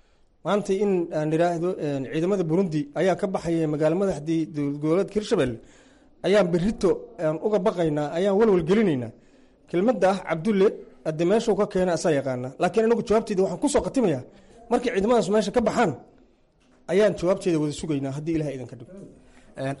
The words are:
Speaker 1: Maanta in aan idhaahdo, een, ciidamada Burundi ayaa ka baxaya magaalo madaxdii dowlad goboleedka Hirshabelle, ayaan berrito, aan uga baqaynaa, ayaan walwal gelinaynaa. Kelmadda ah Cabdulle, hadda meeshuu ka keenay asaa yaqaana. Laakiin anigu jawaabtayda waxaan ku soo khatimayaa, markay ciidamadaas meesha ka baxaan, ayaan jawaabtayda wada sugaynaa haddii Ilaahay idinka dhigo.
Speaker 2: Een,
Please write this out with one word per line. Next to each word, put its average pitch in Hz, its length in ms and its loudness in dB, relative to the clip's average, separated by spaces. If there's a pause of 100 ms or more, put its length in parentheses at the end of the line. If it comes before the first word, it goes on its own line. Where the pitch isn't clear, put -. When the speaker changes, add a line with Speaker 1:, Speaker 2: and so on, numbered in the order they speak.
(440)
Speaker 1:
Maanta 196 280 0
in 202 200 2 (160)
aan 151 220 -2
idhaahdo, 170 440 0
een, 139 300 -4
ciidamada 170 400 -2
Burundi 160 360 0 (120)
ayaa 170 240 0
ka 202 100 -2
baxaya 165 420 -2
magaalo 156 280 0
madaxdii 165 500 -2
dowlad 143 320 -4
goboleedka 165 360 0
Hirshabelle, 175 420 0 (680)
ayaan 190 240 4
berrito, 180 420 0 (260)
aan 160 200 -2
uga 208 220 0
baqaynaa, 165 540 0
ayaan 190 240 0
walwal 202 280 4
gelinaynaa. 156 480 2 (580)
Kelmadda 190 380 2
ah 190 120 2
Cabdulle, 190 480 2 (340)
hadda 160 220 -2
meeshuu 220 320 2
ka 202 100 2
keenay 185 280 0
asaa 165 180 0
yaqaana. 131 440 -2
Laakiin 180 280 0
anigu 226 200 2
jawaabtayda 214 380 0
waxaan 180 180 -2
ku 285 80 0
soo 233 140 2
khatimayaa, 170 400 0 (460)
markay 240 240 0
ciidamadaas 196 360 2
meesha 202 240 2
ka 247 80 2
baxaan, 214 300 2 (1000)
ayaan 196 260 4
jawaabtayda 180 440 0
wada 151 140 0
sugaynaa 139 400 -4
haddii 151 220 -4
Ilaahay 151 220 -2
idinka 123 200 -14
dhigo. 117 160 -20 (640)
Speaker 2:
Een, 135 240 -6